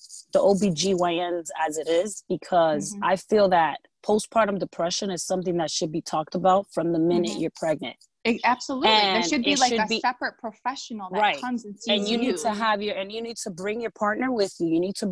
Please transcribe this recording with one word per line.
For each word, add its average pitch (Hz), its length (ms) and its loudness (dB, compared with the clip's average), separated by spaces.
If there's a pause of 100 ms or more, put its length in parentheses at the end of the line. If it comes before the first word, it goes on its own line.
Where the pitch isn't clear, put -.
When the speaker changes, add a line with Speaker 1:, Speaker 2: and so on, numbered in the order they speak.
(340)
Speaker 1:
the 185 60 4 (100)
O - 20 6 (100)
B - 20 0 (180)
G - 0 - (280)
Y 170 40 0 (160)
Ns 175 180 -4 (200)
as 156 100 -4
it 151 100 -6 (140)
is, 208 220 -6 (120)
because 165 480 2 (100)
Speaker 2:
Mm-hmm. 202 180 -8
Speaker 1:
I 190 40 2 (140)
feel 208 180 6 (120)
that 151 180 2 (300)
postpartum 214 580 2
depression 180 500 -4
is 160 60 -6 (100)
something 185 300 0
that 156 160 -2
should 165 220 -4
be - 40 -10 (120)
talked 156 260 -4
about 190 220 4 (120)
from 170 200 -2
the 165 40 2 (140)
minute 175 180 2
Speaker 2:
Mm-hmm. - 100 -6
Speaker 1:
you're 160 240 -6
pregnant. 131 320 -2 (320)
Speaker 2:
It, 226 100 0 (160)
absolutely. 254 340 -2
There 214 340 4
Speaker 1:
And - 60 -2
Speaker 2:
should 294 140 0
be, 262 100 2
Speaker 1:
it 285 120 0
Speaker 2:
like, 247 60 2
Speaker 1:
should 226 100 0
Speaker 2:
a 214 140 -2
Speaker 1:
be 220 40 -2
Speaker 2:
separate 247 360 -2 (100)
professional 220 680 -8
that 185 140 -2
Speaker 1:
Right. 165 180 0
Speaker 2:
comes 247 220 -4
and 202 100 -12 (160)
Speaker 1:
And 208 120 2
Speaker 2:
sees 202 80 -4
Speaker 1:
you 233 140 0
need 208 120 0
to 220 160 -2
Speaker 2:
you. 208 120 -4
Speaker 1:
have 214 200 2
your, 202 100 -4
and 196 200 -6
you 226 120 -6
need 226 180 -10
to 220 40 -8 (120)
bring 208 240 -4
your 214 60 -4 (140)
partner 214 260 0 (100)
with 196 180 0
you. 170 160 0
You 170 120 4
need 196 160 -4
to 214 80 -2